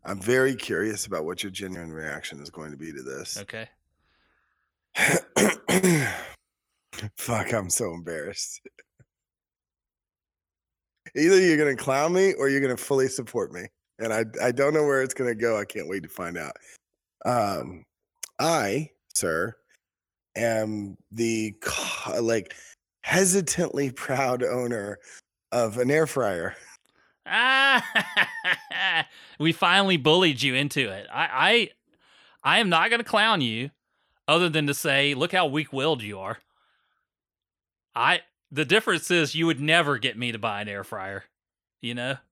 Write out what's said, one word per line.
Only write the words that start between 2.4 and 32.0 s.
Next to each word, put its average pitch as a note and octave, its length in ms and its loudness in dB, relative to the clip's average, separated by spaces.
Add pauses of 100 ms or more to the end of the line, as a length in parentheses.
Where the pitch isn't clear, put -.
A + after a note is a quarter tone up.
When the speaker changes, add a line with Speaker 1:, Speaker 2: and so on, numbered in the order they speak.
Speaker 1:
going D2+ 200 -14
to C#2+ 60 -14
be D#2 160 -14
to C2+ 100 -14
this. C2+ 360 -10
Speaker 2:
Okay. A2 280 -12 (1300)
Speaker 1:
<clears throat> - 1120 2 (1080)
Fuck, A2+ 380 -2
I'm F#2+ 160 -2
so F2+ 240 -2
embarrassed. E2+ 680 -10 (2500)
Either F3+ 240 8
you're E3+ 160 6
gonna C#3+ 200 4
clown C#3 360 0
me F#3+ 220 4
or C3+ 160 0
you're C#3 100 2
gonna B2+ 160 0
fully C3 320 0
support A#2 440 -4
me. F2+ 160 -12 (300)
And A2+ 140 -2
I, A2 140 0 (160)
I D#3 100 2
don't C#3 220 2
know D3+ 100 4
where C#3 180 4
it's C3 120 -4
gonna B2 200 -2
go. A2+ 220 0
I G2+ 80 -2
can't F#2+ 240 -10
wait F#2+ 140 -6
to D#2 80 -16
find F2 260 -10
out. D#2 200 -10 (680)
Um, F#2+ 600 -2 (540)
I, C#3+ 520 0 (240)
sir, F2 420 -2 (800)
am G#2+ 640 -2 (120)
the A2 520 -2
co-, - 580 -4
like, A2+ 340 0 (480)
hesitantly F3 920 0
proud B2+ 500 -2
owner A#2 560 -4 (540)
of A#2 260 0
an B2 120 2
air D#3 160 4
fryer. G2 480 -2 (720)
Speaker 2:
Ah, G3+ 1800 0 (180)
<laughs> - 140 -20
we D#3 140 2
finally F#3+ 440 4
bullied D3+ 460 4
you C3+ 120 2
into C#3 360 0
it. G2 220 -10
I, E3+ 580 2 (720)